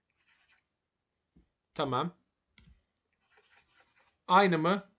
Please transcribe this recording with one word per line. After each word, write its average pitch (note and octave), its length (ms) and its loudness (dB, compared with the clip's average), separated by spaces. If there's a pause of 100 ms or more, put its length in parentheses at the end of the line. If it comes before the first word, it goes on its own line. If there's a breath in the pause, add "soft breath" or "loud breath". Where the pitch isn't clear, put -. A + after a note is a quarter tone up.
(1700)
Tamam. C#3+ 420 -6 (2000)
Aynı F#3 320 4
mı? F#3 400 -2